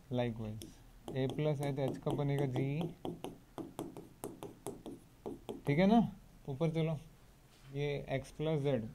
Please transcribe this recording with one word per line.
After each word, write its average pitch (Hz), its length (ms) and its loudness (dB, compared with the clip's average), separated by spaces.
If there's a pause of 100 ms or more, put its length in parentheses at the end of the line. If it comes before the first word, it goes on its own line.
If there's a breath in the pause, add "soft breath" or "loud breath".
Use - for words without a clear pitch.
(120)
likewise, 113 540 0 (440)
A 131 200 2
plus 151 320 2
H 143 240 0
H - 180 0
कब - 120 2
बनेगा 143 300 4
जी? 135 340 0 (2750)
ठीक 143 120 4
है 185 80 8
ना? 226 140 8 (480)
ऊपर 147 220 0
चलो, 160 280 2 (760)
ये 143 300 -2 (140)
X - 220 -8
plus 156 240 2
Z, 135 180 4 (120)